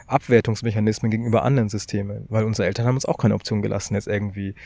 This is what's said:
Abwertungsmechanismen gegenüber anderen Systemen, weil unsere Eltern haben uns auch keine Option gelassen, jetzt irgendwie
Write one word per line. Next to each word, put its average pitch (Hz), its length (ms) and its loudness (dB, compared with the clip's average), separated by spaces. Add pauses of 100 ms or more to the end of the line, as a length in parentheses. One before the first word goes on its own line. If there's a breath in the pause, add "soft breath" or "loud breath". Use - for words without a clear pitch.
Abwertungsmechanismen 113 1040 2
gegenüber 113 320 2
anderen 123 280 2
Systemen, 104 580 -6
weil 107 160 0
unsere 107 240 0
Eltern 113 160 -2
haben 127 120 2
uns 135 100 -4
auch - 100 -2
keine 104 180 4
Option 104 280 -2
gelassen, 101 320 -2
jetzt 101 140 -2
irgendwie 101 460 -4 (120)